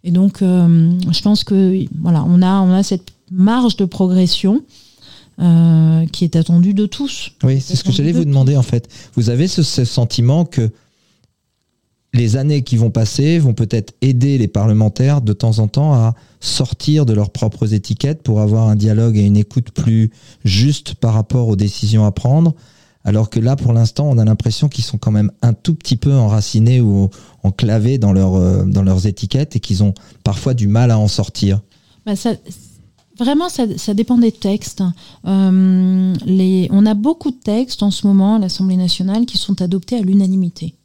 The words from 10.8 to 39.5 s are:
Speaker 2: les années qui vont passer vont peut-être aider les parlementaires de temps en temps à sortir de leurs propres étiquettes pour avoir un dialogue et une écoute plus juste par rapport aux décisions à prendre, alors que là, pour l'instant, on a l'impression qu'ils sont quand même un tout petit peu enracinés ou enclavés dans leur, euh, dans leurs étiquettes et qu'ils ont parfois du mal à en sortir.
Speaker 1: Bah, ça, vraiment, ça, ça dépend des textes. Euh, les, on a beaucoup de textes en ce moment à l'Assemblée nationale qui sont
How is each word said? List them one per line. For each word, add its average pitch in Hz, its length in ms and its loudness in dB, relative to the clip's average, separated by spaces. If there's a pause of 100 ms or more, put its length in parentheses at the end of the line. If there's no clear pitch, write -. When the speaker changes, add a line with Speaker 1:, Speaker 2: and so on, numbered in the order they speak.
Speaker 2:
les 120 220 2
années 143 260 0
qui 120 140 -2
vont 113 140 2
passer 139 480 0
vont 135 160 2
peut-être 110 460 -4
aider 135 380 2
les 110 100 0
parlementaires 110 720 0
de 107 120 -2
temps 110 260 0
en 110 100 2
temps 147 260 0
à 113 200 2 (260)
sortir - 640 -2
de 113 80 0
leurs 104 180 0
propres 110 440 -4
étiquettes 139 480 -4
pour 107 180 0
avoir 110 280 2
un 107 80 2
dialogue 107 420 2
et 104 80 2
une 101 100 4
écoute 107 360 -2
plus 113 380 0 (340)
juste 113 500 0
par 113 180 -2
rapport 113 360 0
aux 107 80 0
décisions 107 500 0
à 101 60 0
prendre, 151 420 0 (500)
alors 104 260 0
que - 80 -4
là, 120 160 0
pour 120 180 -2
l'instant, 117 360 0
on 123 100 2
a 113 60 2
l'impression 110 440 0
qu'ils 123 160 -6
sont - 140 -8
quand 113 140 -2
même 104 180 0 (120)
un 120 100 2
tout 156 220 -4
petit - 220 -4
peu 139 180 0
enracinés 113 680 2
ou 101 280 2 (360)
enclavés 110 540 0
dans 101 140 2
leur, 95 220 2
euh, 92 300 2
dans 95 180 0
leurs 95 240 0
étiquettes 110 480 -4
et 110 60 -2
qu'ils 101 240 -2
ont 98 100 0 (300)
parfois 104 300 -2
du 110 140 -2
mal 117 220 2
à 110 80 2
en 107 100 0
sortir. 98 520 -2 (460)
Speaker 1:
Bah, 202 100 -4
ça, 226 160 -4 (840)
vraiment, 294 300 0
ça, 269 140 -4 (140)
ça 208 180 -4
dépend 226 240 0
des 233 140 2
textes. 202 500 -6 (440)
Euh, 185 880 2 (100)
les, 185 480 0
on 202 140 4
a 214 80 2
beaucoup 285 360 -2
de 254 60 -10
textes 233 460 -4
en 208 100 0
ce - 140 -6
moment 196 300 2
à - 20 0
l'Assemblée 185 380 -2
nationale 185 500 -2
qui - 120 -10
sont - 240 -4